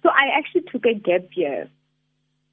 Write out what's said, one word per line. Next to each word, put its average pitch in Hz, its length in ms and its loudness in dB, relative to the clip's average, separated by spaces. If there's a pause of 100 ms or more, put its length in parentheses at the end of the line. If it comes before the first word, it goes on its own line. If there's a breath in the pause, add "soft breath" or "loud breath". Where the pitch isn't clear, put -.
So 339 60 6
I - 280 2
actually - 260 -2
took 247 220 -8
a 226 80 4
gap 180 420 -2
year. 143 340 -4 (840)